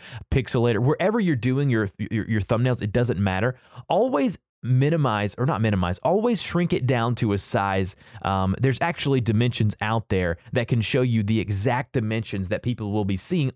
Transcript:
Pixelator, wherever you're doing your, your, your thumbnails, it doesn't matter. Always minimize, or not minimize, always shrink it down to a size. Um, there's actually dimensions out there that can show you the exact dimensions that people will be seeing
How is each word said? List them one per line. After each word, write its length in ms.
Pixelator, 500
wherever 380
you're 160
doing 360
your, 180
your, 280
your 160
thumbnails, 400
it 100
doesn't 260
matter. 400
Always 500
minimize, 760
or 80
not 140
minimize, 380
always 440
shrink 300
it 140
down 300
to 160
a 60
size. 560
Um, 380
there's 200
actually 400
dimensions 600
out 280
there 300
that 140
can 140
show 220
you 200
the 160
exact 540
dimensions 560
that 140
people 300
will 120
be 120
seeing 400